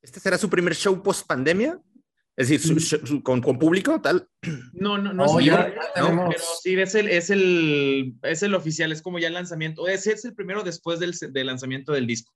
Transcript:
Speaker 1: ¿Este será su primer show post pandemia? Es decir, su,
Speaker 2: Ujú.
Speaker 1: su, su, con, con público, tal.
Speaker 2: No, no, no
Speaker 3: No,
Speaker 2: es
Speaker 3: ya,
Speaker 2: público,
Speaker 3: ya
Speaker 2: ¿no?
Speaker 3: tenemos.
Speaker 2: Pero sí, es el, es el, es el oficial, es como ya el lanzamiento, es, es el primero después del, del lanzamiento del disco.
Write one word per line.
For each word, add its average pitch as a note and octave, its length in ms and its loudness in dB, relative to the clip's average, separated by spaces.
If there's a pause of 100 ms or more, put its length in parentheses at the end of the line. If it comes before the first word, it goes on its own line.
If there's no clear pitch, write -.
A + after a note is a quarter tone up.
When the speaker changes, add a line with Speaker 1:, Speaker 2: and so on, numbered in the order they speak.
Speaker 1:
¿Este - 200 -20
será F#3 180 0
su G#3+ 100 0
primer F3 280 4
show F#3+ 260 2
post - 240 0
pandemia? F3+ 540 2 (580)
Es B2 100 2
decir, D3 120 4
su, D#3+ 140 2
Speaker 2:
Ujú. D#3+ 60 4
Speaker 1:
su, D3+ 260 -2
su, C3+ 180 -2
con, B2+ 160 2
con B2 180 0
público, F#3+ 420 2
tal. E3 280 0 (440)
Speaker 2:
No, G3+ 240 -4
no, G3 160 -4
no F#3 140 2
Speaker 3:
No, D#3 140 4
Speaker 2:
es C3+ 60 6
Speaker 3:
ya, F3 180 6
Speaker 2:
público, - 180 -6
Speaker 3:
ya - 180 -4
Speaker 2:
¿no? C#3+ 60 2
Speaker 3:
tenemos. E3+ 300 2
Speaker 2:
Pero E3 80 -6 (180)
sí, F#3 180 0
es F#3+ 140 -2
el, G#3 140 2
es F3 220 0
el, D3 920 2
es D#3+ 220 -4
el G3+ 100 0
oficial, D#3+ 380 -2
es D#3 100 -8
como F3+ 160 -8
ya E3 80 -2
el E3 80 -4
lanzamiento, E3 540 -6
es, F#3+ 180 -2
es G#3+ 180 -2
el A#3+ 120 -12
primero G3 260 -8
después E3+ 380 -6
del, F3 140 -4 (180)
del C3 160 -4
lanzamiento C3 440 -8
del C3 140 0
disco. A2+ 280 -8